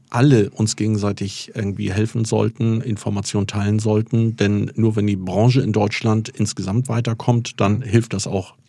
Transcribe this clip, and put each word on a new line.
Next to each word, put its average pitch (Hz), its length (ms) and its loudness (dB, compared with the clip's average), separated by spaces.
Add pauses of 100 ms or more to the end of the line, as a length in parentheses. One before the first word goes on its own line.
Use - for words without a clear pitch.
alle 120 400 4
uns - 260 -2
gegenseitig 101 800 -4
irgendwie 98 380 -4
helfen 107 320 0
sollten, 113 560 0
Informationen 101 680 -4
teilen 104 320 0
sollten, 110 560 0
denn 101 400 0
nur 110 220 2
wenn 104 100 2
die 101 80 0
Branche 117 460 2
in 104 100 0
Deutschland 110 560 0
insgesamt 101 600 -4
weiterkommt, 117 720 -2
dann 104 200 2
hilft 113 300 2
das 95 160 -4
auch 95 280 -6 (140)